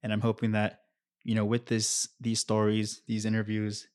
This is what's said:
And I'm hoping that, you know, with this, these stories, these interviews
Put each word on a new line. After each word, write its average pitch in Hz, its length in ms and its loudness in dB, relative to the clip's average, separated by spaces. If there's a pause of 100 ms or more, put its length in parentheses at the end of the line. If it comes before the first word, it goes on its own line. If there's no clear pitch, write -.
And 107 120 -2
I'm 107 80 0
hoping 110 320 0
that, 107 300 0 (400)
you 113 120 0
know, 110 80 4
with 117 220 0
this, - 420 0 (140)
these 113 180 -2
stories, 107 680 0
these 110 200 -2
interviews 107 680 -2